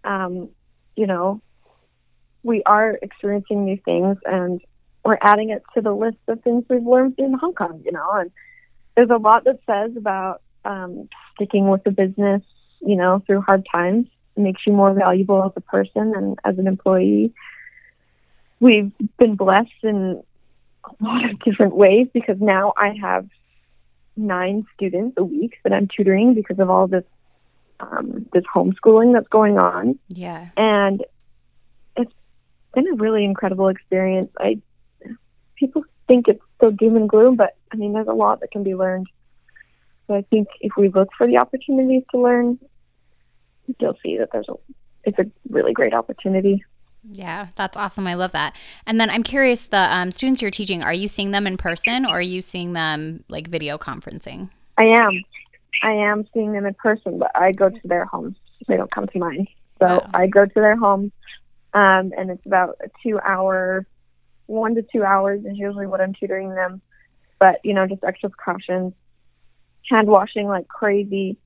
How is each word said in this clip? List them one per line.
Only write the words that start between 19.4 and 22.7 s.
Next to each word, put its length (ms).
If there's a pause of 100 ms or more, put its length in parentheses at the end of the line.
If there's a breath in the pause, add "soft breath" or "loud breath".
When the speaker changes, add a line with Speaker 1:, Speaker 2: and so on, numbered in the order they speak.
Speaker 1:
in 400 (640)
a 180
lot 260
of 100
different 360
ways 380
because 280
now 340